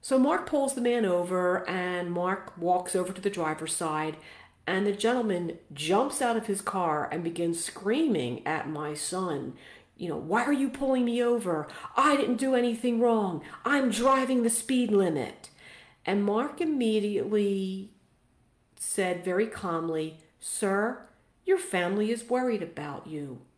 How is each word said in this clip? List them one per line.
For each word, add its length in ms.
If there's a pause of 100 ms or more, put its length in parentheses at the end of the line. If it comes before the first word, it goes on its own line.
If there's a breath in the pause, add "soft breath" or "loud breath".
So 180
Mark 280
pulls 280
the 60
man 240
over, 640
and 420
Mark 480
walks 380
over 160
to 80
the 100
driver's 460
side, 400 (500 loud breath)
and 180
the 80
gentleman 680 (140)
jumps 480
out 160
of 100
his 140
car 520
and 100
begins 420
screaming 800
at 240
my 240
son, 600 (440 loud breath)
you 120
know, 80
"Why 260
are 100
you 160
pulling 360
me 180
over? 460 (280 loud breath)
I 200
didn't 220
do 180
anything 420
wrong. 440 (220 loud breath)
I'm 260
driving 520
the 80
speed 400
limit." 600 (540 loud breath)
And 200
Mark 360
immediately 1300 (920)
said 400
very 240
calmly, 680 (220 soft breath)
"Sir, 680 (380 soft breath)
your 140
family 520
is 200
worried 320
about 440
you. 360 (160)